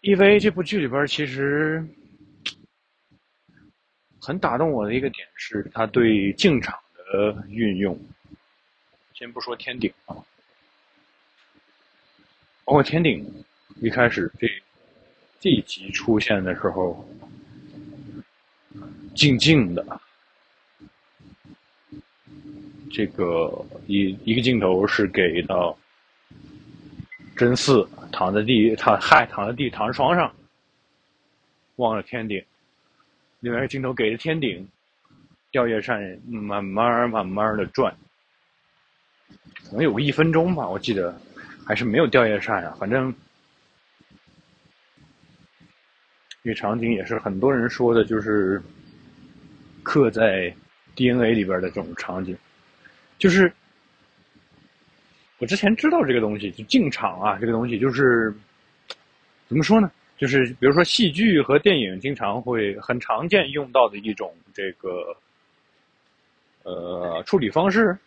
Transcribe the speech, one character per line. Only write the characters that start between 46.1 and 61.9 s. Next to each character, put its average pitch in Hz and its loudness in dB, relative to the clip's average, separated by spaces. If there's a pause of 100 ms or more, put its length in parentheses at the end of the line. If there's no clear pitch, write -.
这 113 -4
个 - -2
场 107 -4
景 117 -2
也 95 -2
是 113 -6
很 98 -6
多 131 2
人 123 0
说 120 2
的， 110 4
就 110 -2
是 101 0 (1200)
刻 131 2
在 95 0 (400)
D 127 2
N 123 2
A 113 4
里 110 2
边 92 -2
儿 92 -2
的 92 -4
这 101 -6
种 85 -10
场 92 -8
景， 92 -8 (800)
就 - 2
是 180 6 (1900)
我 120 -6
之 160 0
前 208 4
知 302 0
道 330 2
这 131 2
个 120 4
东 104 -2
西， 101 -6
就 113 -14
进 214 2
场 92 -4
啊， 101 0
这 113 -2
个 117 0
东 113 -2
西 113 -2
就 131 2
是， 120 2 (1160)
怎 123 -2
么 156 2
说 220 6
呢？ 180 0 (240)
就 139 -2
是 131 4 (140)
比 127 4
如 139 6
说 170 4
戏 180 2
剧 175 2
和 135 4
电 175 4
影 95 -4